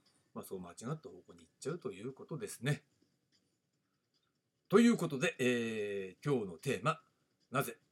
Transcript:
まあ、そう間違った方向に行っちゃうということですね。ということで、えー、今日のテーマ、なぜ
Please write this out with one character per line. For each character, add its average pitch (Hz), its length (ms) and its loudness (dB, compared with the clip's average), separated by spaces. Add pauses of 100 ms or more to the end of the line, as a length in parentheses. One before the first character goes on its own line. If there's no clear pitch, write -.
(320)
ま 113 80 -10
あ、 - 40 -12
そ 95 120 -8
う 92 40 -10
間 90 100 -12
違 - 40 -20
っ - 40 -20
た 107 80 -12
方 139 360 -8
向 - 120 -20
に - 60 -20
行 - 40 -20
っ - 20 -20 (140)
ち - 80 -8
ゃ 156 40 -2
う 175 60 -6
と 117 140 -8
い 92 100 -12
う 131 120 -8
こ - 100 -18
と 160 140 -8
で 107 100 -6
す - 140 -12
ね。 139 200 -2 (1900)
と 196 120 8
い 233 80 10
う 226 80 8
こ 165 120 -2
と 143 100 -2
で、 165 200 0
え 107 840 0
ー、 - 80 -4
今 120 180 2
日 92 60 -8
の - 60 -12
テ 123 220 -2
ー - 40 -6
マ、 156 160 0 (500)
な 135 120 0
ぜ - 160 -8 (140)